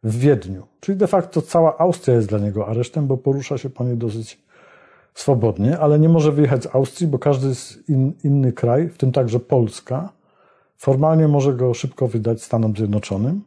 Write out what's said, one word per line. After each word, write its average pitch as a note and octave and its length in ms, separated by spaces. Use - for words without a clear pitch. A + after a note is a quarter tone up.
w A2 140
Wiedniu. G2 480
Czyli G3 180
de G3 80
facto F3 360
cała E3 360
Austria E3+ 360
jest A2 140
dla G#2+ 100
niego G2+ 300
aresztem, A#2+ 380
bo C3+ 100
porusza C3+ 420
się C3+ 120
po B2 140
niej B2 120
dosyć A2+ 460
swobodnie, A#2 640
ale D3+ 200
nie D#3+ 100
może D3+ 240
wyjechać C#3 300
z - 120
Austrii, C3+ 320
bo C#3 120
każdy C3+ 360
z - 340
in-, C3+ 240
inny C#3 280
kraj, C3+ 360
w E3+ 80
tym C3 160
także B2 280
Polska, B2+ 720
formalnie D#3 520
może C#3+ 260
go B2 200
szybko C3 340
wydać A2+ 340
Stanom A2 340
Zjednoczonym G#2+ 720